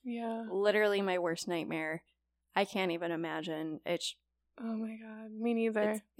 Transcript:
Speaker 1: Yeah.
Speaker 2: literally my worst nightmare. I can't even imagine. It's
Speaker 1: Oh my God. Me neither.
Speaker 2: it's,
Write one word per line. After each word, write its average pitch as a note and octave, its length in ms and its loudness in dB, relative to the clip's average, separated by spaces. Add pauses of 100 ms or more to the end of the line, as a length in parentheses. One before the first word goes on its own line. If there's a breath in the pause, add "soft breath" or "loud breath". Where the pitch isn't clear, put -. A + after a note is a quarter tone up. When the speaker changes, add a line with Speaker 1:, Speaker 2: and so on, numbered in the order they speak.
Speaker 1:
Yeah. A#3 460 -6
Speaker 2:
literally G3+ 520 4
my F3+ 180 2
worst E3+ 280 0
nightmare. D#3+ 560 -4 (520)
I G3 100 4
can't F#3 260 0
even E3+ 200 0
imagine. D#3+ 760 -4
It's - 300 -2 (420)
Speaker 1:
Oh A3+ 200 -6
my A3 180 -6
God. A3 360 -14
Me A3+ 220 0
neither. A3 380 4
Speaker 2:
it's, G#3+ 100 -2 (180)